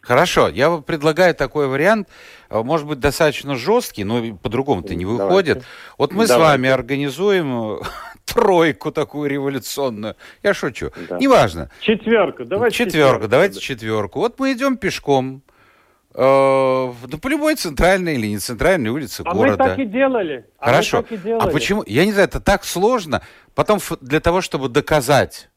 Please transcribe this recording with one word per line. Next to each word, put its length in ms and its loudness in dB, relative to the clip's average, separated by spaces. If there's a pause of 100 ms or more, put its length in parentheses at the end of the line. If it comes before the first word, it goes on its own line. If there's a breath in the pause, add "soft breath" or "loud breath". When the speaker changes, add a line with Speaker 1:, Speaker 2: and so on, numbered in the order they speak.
Speaker 1:
Хорошо, 480 2
я 200 2
вот 160 -4
предлагаю 480 2
такой 340 -2
вариант, 400 0 (440 loud breath)
э, 100 0
может 240 -2
быть, 140 -6
достаточно 560 0
жесткий, 480 -2
но 160 -2
и 140 -6
по-другому-то 600 -2
не 100 -6
Speaker 2:
Давайте. 200 -2
Speaker 1:
выходит. 400 0 (340 loud breath)
Вот 160 -2
мы 140 2
с 20 0
Speaker 2:
Давайте. 220 6
Speaker 1:
вами 180 2
организуем, 1080 0
э, 20 -8 (260 loud breath)
<laughs> 200 -20
тройку 680 2
такую 400 -4
революционную. 840 -4 (280 loud breath)
Я 100 2
шучу. 380 -6 (180 loud breath)
Speaker 2:
Да. 80 -6
Speaker 1:
Неважно. 600 2
Speaker 2:
Четверку, 680 0
давайте 320 -2
Speaker 1:
Четверку, 140 -2 (220)
Speaker 2:
четверку, 140 -2
Speaker 1:
давайте 280 4
Speaker 2:
да. 60 -12
Speaker 1:
четверку. 580 -4
Вот 200 -4
мы 140 0
идем 240 -2
пешком, 640 -2 (720 soft breath)
э, 80 -12
в, 840 2
да 100 -10
по 100 -8
любой 280 0
центральной 600 0
или 120 -2
не 100 -2
центральной 540 0
улице 340 -8
Speaker 2:
А 80 -4
Speaker 1:
города. 300 2
Speaker 2:
мы 60 2
так 100 -4
и 60 -2
делали. 600 -2 (140)
А 80 -6
мы 40 4
Speaker 1:
Хорошо. 300 2
Speaker 2:
так 100 -8
и 40 -8
Speaker 1:
А 20 -10
Speaker 2:
делали. 340 -2
Speaker 1:
почему? 360 -2
Я 180 2
не 60 0
знаю, 160 2
это 120 -6
так 240 0
сложно. 580 -2 (340 loud breath)
Потом 220 2
ф-, 240 -6
для 180 0
того, 220 0
чтобы 280 -4
доказать 880 0